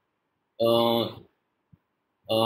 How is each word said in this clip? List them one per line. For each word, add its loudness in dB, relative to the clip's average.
ఆ, 0
ఆ, 0